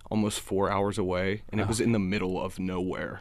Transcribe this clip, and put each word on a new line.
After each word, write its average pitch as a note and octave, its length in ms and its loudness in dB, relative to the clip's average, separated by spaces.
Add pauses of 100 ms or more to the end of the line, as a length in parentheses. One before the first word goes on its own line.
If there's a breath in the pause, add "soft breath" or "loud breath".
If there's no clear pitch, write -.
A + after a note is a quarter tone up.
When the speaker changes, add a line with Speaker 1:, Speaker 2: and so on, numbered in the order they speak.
(100)
Speaker 1:
almost G#2+ 300 2
four G2 300 2
hours G2+ 280 2
away, F#2+ 520 0
and G#2+ 100 0
it G#2 40 2
Speaker 2:
Oh. - 20 0
Speaker 1:
was A2 140 0
in A#2+ 120 4
the A2+ 60 4
middle F#2 420 0
of - 180 -6
nowhere. F#2 640 -4